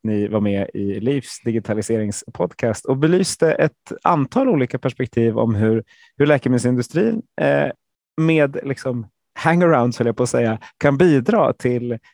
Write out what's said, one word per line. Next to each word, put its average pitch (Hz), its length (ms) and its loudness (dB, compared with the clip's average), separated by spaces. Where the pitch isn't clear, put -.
ni 104 240 -2
var 107 140 -2
med 98 320 -2
i 101 260 -6
Livs 139 440 -4
digitaliseringspodcast 110 1400 -4
och 131 120 -2
belyste 165 560 0
ett - 380 -2
antal 175 460 0
olika 131 300 0
perspektiv 117 580 -2
om 113 180 2
hur, 110 280 2
hur 143 80 4
läkemedelsindustrin, 139 960 0
eh, 143 300 2
med 156 460 2
liksom 127 440 -6
hangarounds, 165 640 2
höll 117 100 0
jag 117 100 -4
på 127 60 0
att 120 60 -2
säga, 117 300 -2
kan 143 200 2
bidra 147 560 4
till 120 460 -4